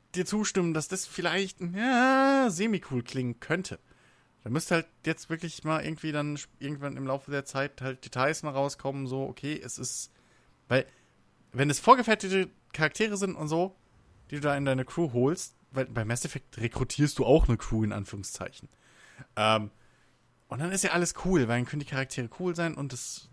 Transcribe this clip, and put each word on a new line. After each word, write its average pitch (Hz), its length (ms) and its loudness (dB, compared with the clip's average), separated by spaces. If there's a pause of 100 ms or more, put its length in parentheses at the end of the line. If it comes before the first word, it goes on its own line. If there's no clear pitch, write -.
(160)
dir 175 100 0
zustimmen, 196 480 0
dass 156 140 -2
das - 180 -6
vielleicht, 180 560 -2
ja, 262 880 4
semi-cool 175 540 0
klingen 123 360 -4
könnte. - 400 -4 (640)
Da 104 60 -8
müsste 160 260 0
halt 165 120 2 (180)
jetzt - 240 -4
wirklich 160 340 -8
mal 156 200 0
irgendwie 156 280 -6
dann 147 280 -2
sp-, - 100 -16 (100)
irgendwann 139 380 -8
im 135 80 -6
Laufe 135 260 -4
der 139 140 -2
Zeit 139 360 -4
halt 127 240 -6
Details 139 380 -2
mal 151 80 -6
rauskommen, 139 560 -4
so, 135 200 -4
okay, 143 360 -8
es - 140 -10
ist, - 340 -8 (580)
weil, 127 160 2 (680)
wenn 143 180 0
es 139 100 0
vorgefertigte 214 680 4 (240)
Charaktere 202 440 0
sind 190 180 -4
und 151 120 -6
so, 170 280 0 (560)
die 147 40 -8
du 143 60 -8
da 147 140 2
in 139 100 -2
deine 131 200 2
Crew 165 280 -2
holst, 127 420 0 (160)
weil 135 140 -2
bei 113 200 -4
Mass 117 200 -2
Effect - 320 -10
rekrutierst 127 600 0
du 127 60 2
auch 135 220 8
eine 117 100 4
Crew, 110 260 0
in 104 80 0
Anführungszeichen. - 760 -8 (680)
Ähm, 107 340 4 (800)
und 131 120 -8
dann 170 120 -2
ist 190 120 0
ja 170 80 2
alles 170 220 2 (120)
cool, 180 240 6
weil 120 100 2
dann 123 60 0
können 147 160 -6
die - 40 -8
Charaktere 131 440 -4 (100)
cool 180 160 -2
sein 165 200 -2
und 135 180 -6
das - 400 -12